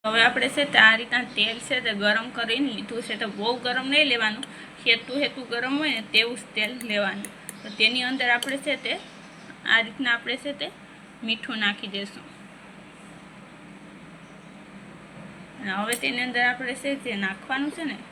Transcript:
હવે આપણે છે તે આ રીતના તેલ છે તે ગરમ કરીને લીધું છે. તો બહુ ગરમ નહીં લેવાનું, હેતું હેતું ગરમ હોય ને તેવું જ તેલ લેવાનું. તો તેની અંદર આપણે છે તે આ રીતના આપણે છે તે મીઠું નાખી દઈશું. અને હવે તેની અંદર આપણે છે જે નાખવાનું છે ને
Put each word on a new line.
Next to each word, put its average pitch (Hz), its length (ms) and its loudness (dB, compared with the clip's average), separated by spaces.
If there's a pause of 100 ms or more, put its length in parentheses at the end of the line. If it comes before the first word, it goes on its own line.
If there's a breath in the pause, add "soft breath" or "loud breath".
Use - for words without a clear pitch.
હવે 226 180 6
આપણે 254 320 4
છે 285 160 4
તે - 100 10
આ 220 160 12
રીતના 240 240 0 (140)
તેલ 220 200 2 (100)
છે 254 200 2
તે 214 140 0
ગરમ 214 340 4
કરીને 240 400 0
લીધું 226 320 -6
છે. 220 140 -2
તો 226 40 -2 (120)
બહુ 226 260 2
ગરમ 254 300 0
નહીં 302 180 6
લેવાનું, 226 340 0 (380 loud breath)
હેતું 240 400 2
હેતું 247 260 -6
ગરમ 247 300 0
હોય 294 160 2
ને 220 60 -4 (120)
તેવું 233 260 4
જ - 140 -14
તેલ 214 180 0 (200)
લેવાનું. 202 360 0 (340)
તો 214 180 -10
તેની 247 320 4
અંદર 254 240 2
આપણે 269 320 -2
છે 269 180 0
તે 240 80 0 (800)
આ 226 100 8
રીતના 233 320 0
આપણે 240 320 -2
છે 285 60 -4 (100)
તે 330 100 -6 (540)
મીઠું 220 400 -2
નાખી 202 320 0
દઈશું. - 260 -8 (3250)
અને 202 100 -4 (120)
હવે 226 200 0
તેની 247 240 0
અંદર 240 220 2
આપણે 247 340 -2
છે 277 80 0 (140)
જે 214 220 -2
નાખવાનું 254 500 -2
છે 330 160 -6
ને 202 40 -6 (160)